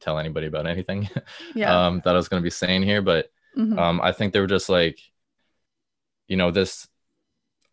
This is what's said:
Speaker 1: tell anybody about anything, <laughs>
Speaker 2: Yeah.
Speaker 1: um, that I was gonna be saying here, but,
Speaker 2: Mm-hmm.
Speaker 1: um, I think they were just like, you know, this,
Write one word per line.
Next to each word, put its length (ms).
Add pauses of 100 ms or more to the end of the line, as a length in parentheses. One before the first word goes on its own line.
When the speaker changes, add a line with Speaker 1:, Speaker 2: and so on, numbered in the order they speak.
Speaker 1:
tell 180
anybody 280
about 200
anything, 420 (240)
<laughs> 220
Speaker 2:
Yeah. 320
Speaker 1:
um, 180
that 100
I 20
was 120
gonna 140
be 80
saying 340
here, 180
but, 280 (260)
Speaker 2:
Mm-hmm. 220
Speaker 1:
um, 220
I 120
think 200
they 80
were 60
just 220
like, 320 (1300)
you 80
know, 140
this, 380 (840)